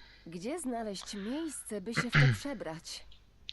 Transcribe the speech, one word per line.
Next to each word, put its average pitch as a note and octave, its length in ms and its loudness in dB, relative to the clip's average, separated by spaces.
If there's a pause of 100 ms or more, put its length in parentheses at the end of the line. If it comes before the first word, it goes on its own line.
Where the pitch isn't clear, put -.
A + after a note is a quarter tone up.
(260)
gdzie F#3+ 340 -4
znaleźć A3+ 540 -4
miejsce, A3+ 640 -4
by G#3+ 140 -4
się B3 160 0
w - 20 0
to D#3 60 8 (160)
<clears throat> G2+ 60 0
przebrać? F3+ 640 -6 (480)